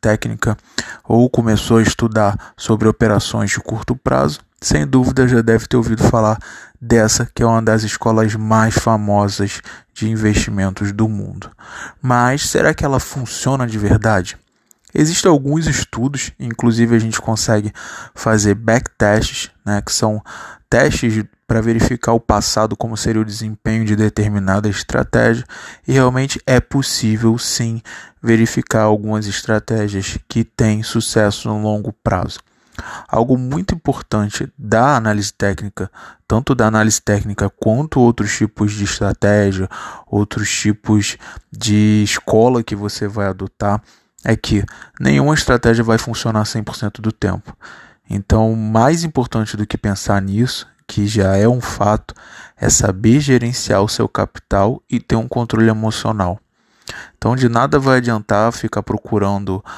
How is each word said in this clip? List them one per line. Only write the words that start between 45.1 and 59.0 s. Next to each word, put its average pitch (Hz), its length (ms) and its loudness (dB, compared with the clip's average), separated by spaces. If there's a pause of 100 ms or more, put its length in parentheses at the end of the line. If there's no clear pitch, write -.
estratégia 117 500 2
vai 113 140 2
funcionar 110 480 -2
cem 110 180 -6
por - 100 -10
cento 104 280 -8
do 110 100 -2
tempo. 95 420 -4 (540)
Então, 110 460 2
mais 113 500 2
importante 120 520 -2
do 104 100 -2
que - 100 -6
pensar 101 460 -2
nisso, 104 440 -2 (200)
que 104 200 -2
já 98 300 2
é 104 100 4
um 123 140 2
fato, - 540 -2 (420)
é 110 120 -2
saber 110 520 2
gerenciar 120 640 0
o 107 60 0
seu 113 200 -2
capital 104 840 -2
e 240 80 0
ter - 180 -2
um 117 120 -2
controle 113 400 2
emocional. 110 720 -2 (760)
Então, 120 200 0
de 127 120 4
nada 135 300 2
vai 135 200 4
adiantar 113 540 0
ficar 107 300 -6
procurando 101 840 -2 (140)